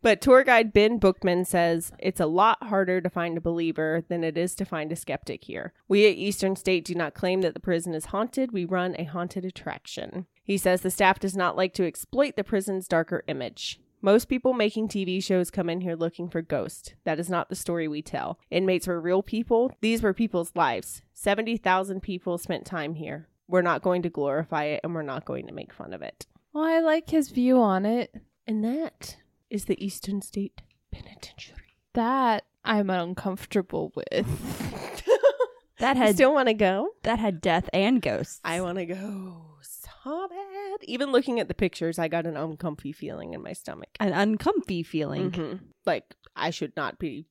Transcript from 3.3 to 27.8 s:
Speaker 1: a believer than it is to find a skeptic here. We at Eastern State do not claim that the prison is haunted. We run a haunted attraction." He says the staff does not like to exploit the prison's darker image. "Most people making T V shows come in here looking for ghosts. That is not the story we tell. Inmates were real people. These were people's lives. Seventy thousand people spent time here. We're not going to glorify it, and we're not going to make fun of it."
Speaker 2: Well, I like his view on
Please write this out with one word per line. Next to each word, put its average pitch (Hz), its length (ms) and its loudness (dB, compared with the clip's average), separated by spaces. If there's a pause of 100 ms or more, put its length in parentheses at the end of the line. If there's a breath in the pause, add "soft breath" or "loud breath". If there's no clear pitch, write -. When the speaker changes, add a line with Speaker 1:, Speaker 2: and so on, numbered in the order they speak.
Speaker 1:
a - 20 -10
believer 165 680 0
than 170 160 -2
it 160 140 -2
is 175 180 0
to 190 100 -4
find 156 260 -6
a 170 40 -4
skeptic - 500 -8
here. - 280 -10 (140)
We 202 200 6
at - 80 6
Eastern 196 400 -2
State 185 300 0
do 180 80 -6
not 170 220 -2
claim 185 260 0
that 175 140 0
the - 40 -12
prison 170 360 -2
is 156 100 -6
haunted. 240 460 -2
We 185 140 -2
run 180 340 -2
a 175 60 -6
haunted 175 400 -6
attraction." - 800 -10 (160)
He 202 160 0
says 185 220 4
the 185 100 -2
staff 196 260 4
does 190 180 -4
not 180 220 0
like 185 160 2
to 180 140 0
exploit - 480 -2
the 202 80 -2
prison's 190 440 -2
darker 165 400 0
image. - 520 -8 (200)
"Most 208 260 4
people 254 280 0
making 214 360 0
T 190 160 -2
V 185 160 -2
shows 185 280 2
come 170 220 -2
in 180 100 -4
here 175 140 -4
looking 165 340 -4
for 165 140 -4
ghosts. - 500 -6 (100)
That 156 160 -2
is 175 120 -4
not 180 180 -2
the 185 60 -6
story 170 320 -4
we 151 160 -6
tell. - 340 -6 (140)
Inmates 185 340 2
were 175 160 -2
real 185 220 2
people. 233 480 2 (100)
These 226 220 2
were 202 100 4
people's 180 420 -2
lives. 131 460 0 (140)
Seventy 226 420 0
thousand 190 440 0
people 180 360 -4
spent - 300 -6
time 160 260 -6
here. 160 340 -10 (200)
We're 180 160 4
not 165 180 2
going 180 220 2
to 175 80 -2
glorify 151 540 -2
it, 151 180 -2
and 170 100 -4
we're 165 80 -4
not 139 240 -8
going - 220 -8
to - 60 -16
make - 200 -14
fun - 200 -14
of 78 100 -12
it." - 240 -14 (260)
Speaker 2:
Well, 302 100 -2
I 330 160 4
like 320 300 2
his 302 220 2
view 254 280 6
on 196 280 4